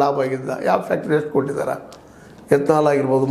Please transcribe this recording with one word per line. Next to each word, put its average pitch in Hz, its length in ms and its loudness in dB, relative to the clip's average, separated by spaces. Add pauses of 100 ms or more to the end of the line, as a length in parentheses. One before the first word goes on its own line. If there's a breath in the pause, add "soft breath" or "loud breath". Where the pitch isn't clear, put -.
ಲಾಭ 143 220 2
ಆಗಿದ್ದ? 131 260 -4 (140)
ಯಾವ 185 140 2 (100)
ಫ್ಯಾಕ್ಟ್ರಿ 165 280 -2
ಎಷ್ಟು 147 200 -4
ಕೊಟ್ಟಿದ್ದಾರೆ? 135 380 -2 (800 loud breath)
ಎಥನಾಲ್ 151 360 2
ಆಗಿರ್ಬೋದು, 135 380 2